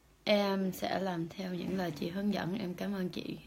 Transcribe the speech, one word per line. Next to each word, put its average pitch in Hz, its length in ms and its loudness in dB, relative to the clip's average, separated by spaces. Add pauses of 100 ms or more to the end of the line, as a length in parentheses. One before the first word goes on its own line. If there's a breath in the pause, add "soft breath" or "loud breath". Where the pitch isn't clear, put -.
(240)
em 196 480 4
sẽ - 280 0
làm 175 280 0
theo 185 260 -6
những 180 220 -2
lời 180 140 0
chị 156 200 -2
hướng 196 240 0
dẫn. 175 240 0
Em 180 160 -2
cảm 190 200 -2
ơn 185 140 0
chị - 380 -6